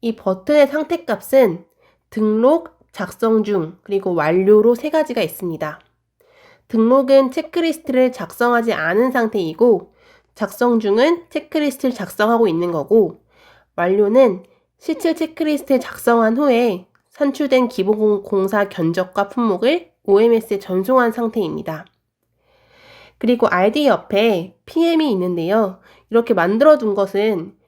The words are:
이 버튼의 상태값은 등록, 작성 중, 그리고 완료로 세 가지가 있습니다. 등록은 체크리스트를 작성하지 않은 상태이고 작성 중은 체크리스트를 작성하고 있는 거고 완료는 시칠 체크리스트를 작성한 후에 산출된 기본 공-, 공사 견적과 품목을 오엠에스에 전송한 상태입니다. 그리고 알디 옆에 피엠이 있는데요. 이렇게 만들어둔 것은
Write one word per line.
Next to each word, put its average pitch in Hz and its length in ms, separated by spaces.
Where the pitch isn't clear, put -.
이 226 160
버튼의 277 500
상태값은 269 960
등록, 226 680
작성 220 520
중, 180 380
그리고 196 320
완료로 190 600
세 294 160
가지가 302 320
있습니다. 160 580
등록은 254 640
체크리스트를 320 840
작성하지 233 600
않은 196 380
상태이고 220 840
작성 233 460
중은 247 500
체크리스트를 285 640
작성하고 220 520
있는 175 260
거고 175 500
완료는 202 680
시칠 320 380
체크리스트를 302 640
작성한 233 560
후에 240 500
산출된 269 580
기본 208 300
공-, 208 240
공사 202 460
견적과 185 600
품목을 233 640
오엠에스에 220 540
전송한 220 540
상태입니다. 170 760
그리고 240 280
알디 214 400
옆에 196 680
피엠이 320 460
있는데요. 180 680
이렇게 233 240
만들어둔 220 600
것은 196 600